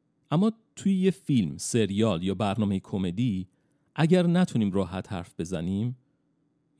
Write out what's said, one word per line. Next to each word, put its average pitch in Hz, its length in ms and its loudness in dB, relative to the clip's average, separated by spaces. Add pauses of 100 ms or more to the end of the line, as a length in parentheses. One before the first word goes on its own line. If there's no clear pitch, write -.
(320)
اما 196 200 2 (240)
توی 196 200 0
یه 185 160 2
فیلم، 104 460 0
سریال 101 640 0
یا 95 120 0
برنامه 98 440 0
کمدی 95 680 -4 (480)
اگر 170 320 4
نتونیم 170 440 2
راحت 92 420 -4
حرف 85 260 -10
بزنیم، 92 580 -4 (840)